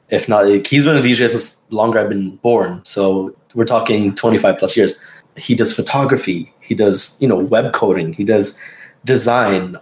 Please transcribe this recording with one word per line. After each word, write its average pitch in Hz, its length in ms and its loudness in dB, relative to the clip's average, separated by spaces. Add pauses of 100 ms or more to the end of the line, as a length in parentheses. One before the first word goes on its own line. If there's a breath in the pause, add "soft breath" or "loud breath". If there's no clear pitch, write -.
If - 180 -2
not, 104 200 2
like, 101 200 2
he's 143 180 2
been 156 120 4
a 135 40 2
D 123 140 2
J 120 140 2
since 117 260 -4 (160)
longer 110 280 2
I've 101 100 -2
been 98 280 -6
born. 95 460 0
So 95 520 -2 (180)
we're 117 120 0
talking 107 500 0
twenty-five 110 420 0
plus - 200 -2
years. - 180 2 (400 loud breath)
He - 200 -2
does 117 180 0
photography. 123 800 -2 (100)
He - 120 -6
does, 101 460 0
you 139 80 2
know, 104 100 2
web 110 360 0
coding. 92 400 -2
He 101 100 -6
does 101 340 0 (480 loud breath)
design, 104 760 0